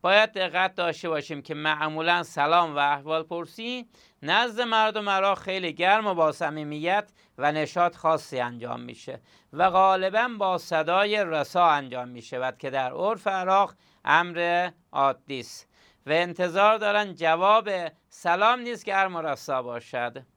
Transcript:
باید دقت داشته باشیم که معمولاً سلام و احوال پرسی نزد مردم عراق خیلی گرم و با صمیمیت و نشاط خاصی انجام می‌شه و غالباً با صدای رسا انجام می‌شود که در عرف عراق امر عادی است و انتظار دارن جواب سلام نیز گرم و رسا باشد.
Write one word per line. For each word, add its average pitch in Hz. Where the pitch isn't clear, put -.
باید 214
دقت 185
داشته 170
باشیم 147
که 143
معمولاً 156
سلام 156
و -
احوال 143
پرسی 226
نزد 214
مردم 220
عراق 196
خیلی 190
گرم 202
و 190
با 160
صمیمیت 156
و 143
نشاط 156
خاصی 156
انجام 120
می‌شه 123
و 175
غالباً 190
با 185
صدای 185
رسا 165
انجام 131
می‌شود 127
که 135
در 131
عرف 190
عراق 190
امر 175
عادی 135
است -
و 139
انتظار 180
دارن 208
جواب 185
سلام 208
نیز 240
گرم 190
و 165
رسا 139
باشد. 120